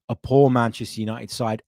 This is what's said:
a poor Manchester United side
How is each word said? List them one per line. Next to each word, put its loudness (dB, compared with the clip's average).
a -4
poor 4
Manchester -2
United -8
side -4